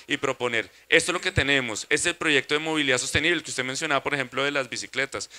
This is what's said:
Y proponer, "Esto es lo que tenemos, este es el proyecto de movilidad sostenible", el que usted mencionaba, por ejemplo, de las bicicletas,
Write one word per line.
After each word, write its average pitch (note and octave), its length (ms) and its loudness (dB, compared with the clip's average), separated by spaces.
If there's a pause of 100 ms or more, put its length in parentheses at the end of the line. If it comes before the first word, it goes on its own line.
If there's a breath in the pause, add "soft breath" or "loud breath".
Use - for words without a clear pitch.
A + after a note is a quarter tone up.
Y C#3 100 -2
proponer, A#2+ 540 -2 (180 soft breath)
"Esto D#3+ 220 4
es - 20 0
lo F3 80 -2
que F#3 100 -2
tenemos, C3+ 520 2
este - 120 0
es D3 120 2
el E3+ 80 -2
proyecto D3 400 2
de D3+ 40 2
movilidad D3+ 380 2
sostenible", D3+ 400 0
el D#3 60 -6
que - 80 -10
usted B2+ 120 -4
mencionaba, C#3 380 -2
por C#3+ 120 -2
ejemplo, C3 300 -2
de C#3+ 80 0
las C#3 180 -2
bicicletas, A2+ 680 -4